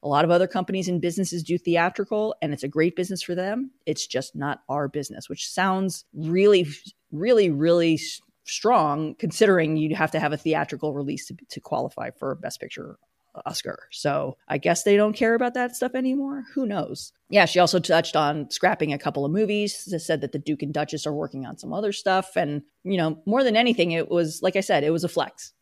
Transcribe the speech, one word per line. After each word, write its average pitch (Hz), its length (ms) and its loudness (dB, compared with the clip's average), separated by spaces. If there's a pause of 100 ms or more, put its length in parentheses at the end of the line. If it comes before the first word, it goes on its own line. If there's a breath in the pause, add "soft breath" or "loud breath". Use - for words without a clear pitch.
A - 20 -8
lot 143 180 4
of 165 60 2
other 175 160 6
companies 185 420 -4
and 175 140 0
businesses 175 400 -2
do 170 160 -2
theatrical, 196 800 0
and 147 140 -2
it's 143 80 -8
a 139 60 -6
great 160 280 2
business 180 280 -4
for 180 100 -6
them. 208 380 -4 (160)
It's 156 180 -4
just - 300 -6
not 143 340 -4
our 143 180 -2
business," - 400 -8
which - 220 -10
sounds 190 640 -2
really, 180 540 4 (440)
really, 208 380 4
really 165 460 4
s-, - 260 -8 (220)
strong, 156 720 2
considering 165 640 4
you'd 156 160 0
have 156 180 0
to 156 80 0
have 151 120 0
a 151 60 -4
theatrical 151 560 -2
release 143 340 -6
to, - 80 -12 (140)
to - 100 -12
qualify - 520 -6
for - 240 -6
Best - 240 -10
Picture - 400 -14 (480)
Oscar. - 440 -10
So 143 460 -4 (100)
I - 120 -2
guess 170 240 2
they 202 120 6
don't 208 200 4
care 226 180 2
about 240 220 0
that 247 200 -4
stuff 247 200 -4
anymore. 269 480 -2 (100)
Who 262 140 -2
knows? - 440 -6 (200)
Yeah, 190 140 6
she 165 120 0
also 180 220 6
touched 170 360 2
on 147 360 0
scrapping 156 420 0
a 143 60 -4
couple 143 260 -2
of 147 60 0
movies, 208 600 -2
s-, 165 140 -4
said 165 160 0
that 143 120 -6
the 156 40 -4
Duke 151 240 -4
and 143 120 -6
Duchess 151 340 -4
are 147 80 -4
working 139 320 -6
on - 100 -12
some - 160 -10
other 202 200 -2
stuff. 185 420 0
And, 147 260 -2 (220)
you 190 140 0
know, 160 280 0
more 240 180 2
than 226 120 4
anything, 226 380 4
it 165 180 -2
was, 165 320 0
like 185 120 2
I 196 60 2
said, 170 220 2
it 147 80 2
was 165 120 0
a 170 60 0
flex. - 420 -4 (100)